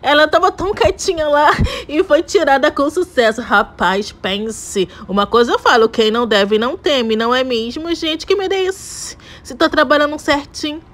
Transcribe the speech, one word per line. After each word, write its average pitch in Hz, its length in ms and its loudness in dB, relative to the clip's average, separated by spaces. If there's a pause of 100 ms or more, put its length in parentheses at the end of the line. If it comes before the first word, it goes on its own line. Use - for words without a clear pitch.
Ela 294 240 4
tava 339 240 2
tão 370 220 -6
quietinha 349 560 -2
lá 294 220 4 (360)
e 311 160 -2
foi 320 220 2
tirada 294 480 2
com 294 180 -2
sucesso. 247 500 0
Rapaz, 202 720 -2
pense. 202 760 -6 (180)
Uma 196 220 0
coisa 240 240 2
eu 480 80 0
falo, 233 280 4
quem 220 220 0
não 240 160 -2
deve 208 320 2
não 254 180 -2
teme, 254 380 0
não 226 200 0
é 262 100 0
mesmo? 254 500 -4
Gente, 320 320 -6
que 392 80 2
merece. 381 800 -4 (280)
Se 262 100 -14
tá 311 140 2
trabalhando 294 500 2
certinho 294 600 -4 (140)